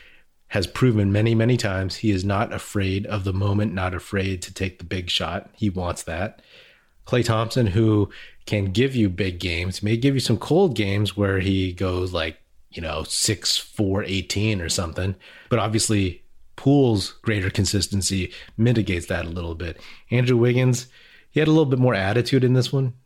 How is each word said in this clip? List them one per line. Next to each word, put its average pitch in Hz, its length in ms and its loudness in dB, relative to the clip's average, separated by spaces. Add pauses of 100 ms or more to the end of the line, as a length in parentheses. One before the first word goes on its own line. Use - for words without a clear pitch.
(480)
has 98 180 -2
proven 107 460 2
many, 110 220 2
many 113 220 4
times 95 400 -4
he 110 140 0
is 95 140 0
not 101 280 -2
afraid 101 540 -4
of 104 180 -6
the 98 80 -2
moment, 104 400 0
not 92 220 -4
afraid 98 480 -4
to - 120 -14
take 92 240 -6
the 87 60 -16
big 87 260 -8
shot. 87 440 -6
He 104 160 -2
wants 87 340 -6
that. 87 380 -8 (640)
Klay 123 180 2
Thompson, 113 440 2
who 107 420 4 (360)
can 101 200 0
give 123 300 0
you 107 120 4
big 92 300 -4
games, 87 440 -4
may 107 140 0
give 135 180 2
you 131 60 0
some 110 180 0
cold 165 360 2
games 101 420 0
where 98 240 2
he 95 320 0
goes, 90 400 -2
like, 82 260 -4 (320)
you 82 120 -12
know, 80 220 -6
six, - 520 -2
four, 98 480 -2
eighteen 98 560 -2
or 82 80 -6
something. 90 460 -4 (340)
But 113 120 2
obviously, 101 640 0 (320)
Poole's 131 560 4 (100)
greater 101 260 -2
consistency 95 840 -2 (240)
mitigates 107 500 2
that 85 180 -4
a 85 60 -8
little 85 240 -6
bit. 82 260 -10 (300)
Andrew 123 260 2
Wiggins, 123 520 4 (420)
he 147 100 0
had 156 80 4
a 156 40 6
little 156 140 6
bit 131 120 2
more 123 160 4
attitude 117 500 2
in 123 100 4
this 127 180 2
one. 135 220 0 (120)